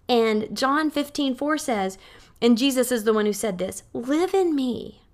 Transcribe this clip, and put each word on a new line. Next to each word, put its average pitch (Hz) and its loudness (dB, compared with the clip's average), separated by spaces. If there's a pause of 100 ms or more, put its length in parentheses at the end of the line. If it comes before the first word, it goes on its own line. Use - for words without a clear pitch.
And 220 2
John 285 0
fifteen 285 -2
four 294 -2
says, 196 -2 (420)
and 240 4
Jesus 254 2
is 226 -2
the 220 4
one 214 2
who 208 0
said 202 -4
this, 180 -8 (100)
"Live 294 -2
in 359 2
me, 254 -4 (120)